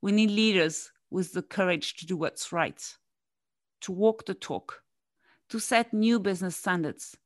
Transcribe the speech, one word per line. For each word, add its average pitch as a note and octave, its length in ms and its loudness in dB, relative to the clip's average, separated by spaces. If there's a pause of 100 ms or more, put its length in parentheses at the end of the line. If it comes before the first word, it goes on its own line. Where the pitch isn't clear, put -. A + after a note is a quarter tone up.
we G3+ 100 2
need G#3+ 180 6
leaders G3+ 640 2 (180)
with F#3 220 -4
the F#3 100 -4
courage F3+ 540 -2
to E3 100 -16
do F3 100 -4
what's - 360 -6
right, - 440 -4 (840)
to - 100 -12
walk G#3+ 360 0
the F#3+ 80 -4
talk, - 480 -10 (680)
to A#3 100 -8
set A#3 340 2
new A3+ 280 4
business F#3 360 -2
standards E3+ 680 -4